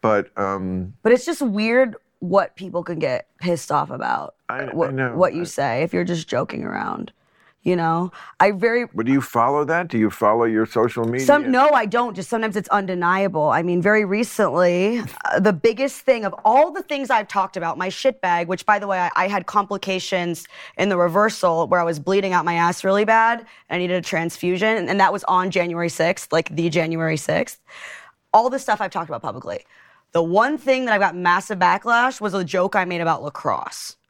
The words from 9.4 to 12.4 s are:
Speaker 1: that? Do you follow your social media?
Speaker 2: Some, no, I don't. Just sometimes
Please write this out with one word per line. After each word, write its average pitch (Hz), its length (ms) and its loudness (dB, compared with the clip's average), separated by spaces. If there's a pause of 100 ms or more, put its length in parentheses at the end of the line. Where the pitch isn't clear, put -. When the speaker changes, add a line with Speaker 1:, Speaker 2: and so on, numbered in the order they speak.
Speaker 1:
that? 165 240 0
Do 120 80 -2
you 110 120 4
follow 113 360 2
your 110 200 2
social 117 380 0
media? 123 240 -2
Speaker 2:
Some, 285 240 4
no, 262 200 6
I 240 140 2
don't. 226 300 -2
Just 180 140 -10
sometimes 220 260 -2